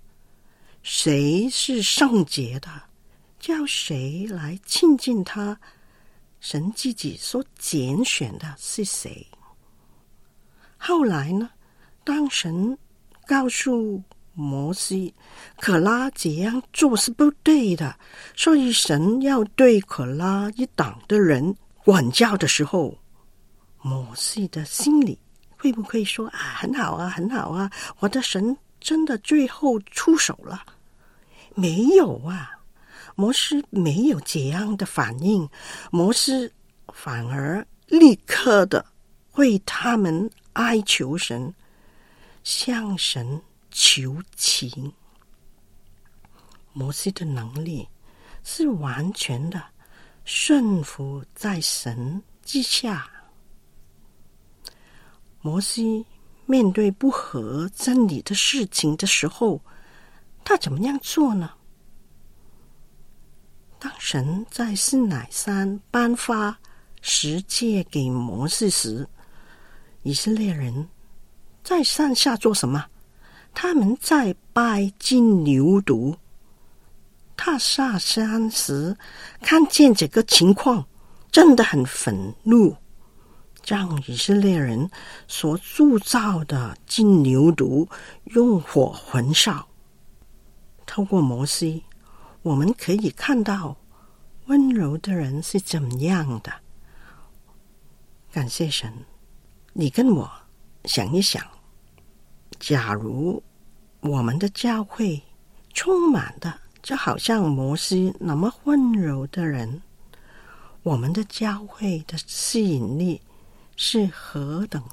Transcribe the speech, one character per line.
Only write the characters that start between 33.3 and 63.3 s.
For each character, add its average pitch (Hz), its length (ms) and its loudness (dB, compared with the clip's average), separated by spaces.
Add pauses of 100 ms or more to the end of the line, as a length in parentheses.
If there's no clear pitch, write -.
西 285 380 -2
没 175 340 0
有 262 180 2
这 143 240 -4
样 196 320 -4
的 196 80 -4
反 120 360 -4
应， 185 260 0 (440)
摩 175 200 2
西 254 400 0 (400)
反 117 360 -10
而 143 380 -4 (220)
立 302 280 10 (100)
刻 202 400 4
的 - 180 -2 (520)
为 240 240 4
他 - 360 -4
们 190 340 0 (240)
哀 233 280 0
求 151 360 -2
神， 127 360 -6 (920)
向 220 540 -4
神 131 440 -6 (280)
求 135 480 0 (180)
情。 135 560 -4 (1800)
摩 139 180 -8
西 - 200 -6
的 175 140 -8
能 131 380 -8
力 160 240 -10 (560)
是 - 240 -4
完 151 460 -4
全 135 360 -6
的 185 140 -8 (640)
顺 220 580 0
服 139 400 -12 (100)
在 196 280 -6
神 127 600 -6 (220)
之 - 180 -4
下。 202 480 -4 (2250)
摩 156 200 -4
西 220 460 -2 (400)
面 254 280 4
对 208 180 2
不 269 180 0
合 139 640 -6
真 254 320 2
理 165 180 0
的 202 120 -6
事 247 300 0
情 156 320 0
的 196 100 -4
时 - 180 0
候， 180 360 0 (800)
他 403 140 2
怎 - 140 -4
么 139 100 -4
样 277 180 -2
做 285 340 2
呢？ 180 180 -2 (2250)